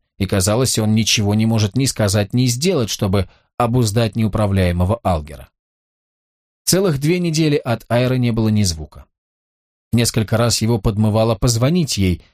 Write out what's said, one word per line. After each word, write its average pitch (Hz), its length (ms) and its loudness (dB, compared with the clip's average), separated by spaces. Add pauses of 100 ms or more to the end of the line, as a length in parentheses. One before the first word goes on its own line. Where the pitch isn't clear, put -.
(180)
и, 101 80 -2
казалось, 104 520 0
он 107 160 2
ничего 104 400 2
не 110 120 2
может 113 320 0
ни 135 80 0
сказать, 104 480 0
ни 127 120 2
сделать, 127 440 0
чтобы 98 400 -2 (280)
обуздать 117 580 0
неуправляемого 98 880 0
Алгера. 73 460 -4 (1160)
Целых 175 340 0
две 165 200 0
недели 160 360 0
от - 340 -4
Айры 123 300 0
не 120 120 0
было 110 180 0
ни 107 140 2
звука. 78 420 -6 (880)
Несколько 117 460 0
раз 120 240 0
его 113 160 0
подмывало 110 580 0
позвонить 131 640 -2
ей, 92 240 0 (120)